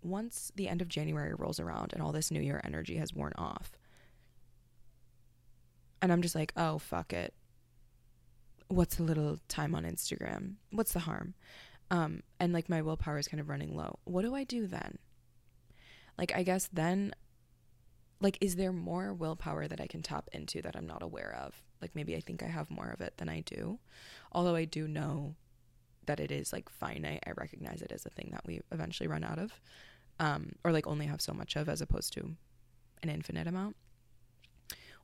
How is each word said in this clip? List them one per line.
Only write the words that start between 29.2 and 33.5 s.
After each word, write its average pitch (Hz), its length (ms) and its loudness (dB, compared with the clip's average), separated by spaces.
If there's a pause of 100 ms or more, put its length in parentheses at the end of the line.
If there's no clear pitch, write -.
out 160 160 -2
of, 208 200 -6 (600)
um, 151 320 2 (120)
or, 170 80 6
like, 160 160 4
only 151 180 0
have 147 160 0
so - 120 0
much - 220 -4
of 151 140 0
as 151 120 2
opposed - 320 2
to - 220 -4 (640)
an 165 80 2
infinite 156 380 -2
amount. 185 280 -2 (1300)